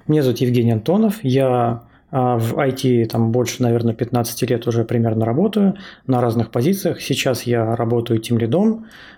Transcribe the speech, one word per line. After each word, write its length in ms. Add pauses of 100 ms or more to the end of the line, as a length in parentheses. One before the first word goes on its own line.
Меня 140
зовут 180
Евгений 340
Антонов, 500
я, 600 (280)
а, 260
в 220
ай 140
ти 320
там 260
больше, 320
наверное, 300
пятнадцати 500
лет 240
уже 160
примерно 420
работаю 520 (280)
на 140
разных 320
позициях. 480
Сейчас 440
я 300
работаю 460
тимлидом, 680 (300)